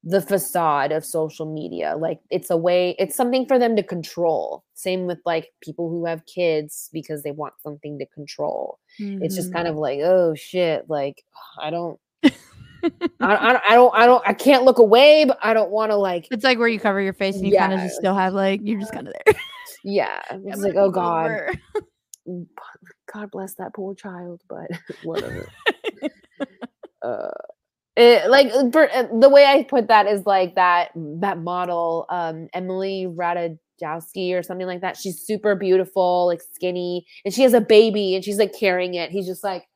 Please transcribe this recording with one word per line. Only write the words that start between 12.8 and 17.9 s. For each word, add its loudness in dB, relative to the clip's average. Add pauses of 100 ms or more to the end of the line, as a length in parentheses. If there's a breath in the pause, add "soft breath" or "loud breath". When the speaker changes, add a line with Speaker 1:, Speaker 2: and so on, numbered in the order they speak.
Speaker 1:
I, 4
I 8
don't, 8
I 6
don't, 6
I 0
can't 4
look 6
away, 8
but 0
I 2
don't 0
wanna, 0
like" -2
Speaker 2:
It's -6
like 4
where 0
you -2
cover 0
your -4
face -4
and -6
you 2
kinda 4
Speaker 1:
Yeah. -4
Speaker 2:
just -8